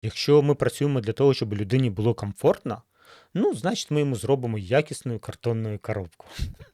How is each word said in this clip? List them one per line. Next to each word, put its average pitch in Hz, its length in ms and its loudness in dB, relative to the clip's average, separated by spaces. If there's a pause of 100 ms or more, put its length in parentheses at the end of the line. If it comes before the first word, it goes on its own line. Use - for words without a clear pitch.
Якщо 147 400 4
ми 143 120 4
працюємо 139 460 0
для 107 120 -4
того, 135 220 4
щоб 107 200 -4
людині 110 360 0
було 110 240 0
комфортно, 113 680 -2 (520)
ну, 277 200 2
значить, 180 360 -4
ми 151 100 2
йому 139 160 0
зробимо 120 420 0
якісну 117 600 -2
картонну 113 600 -4
коробку. 101 480 -8 (480)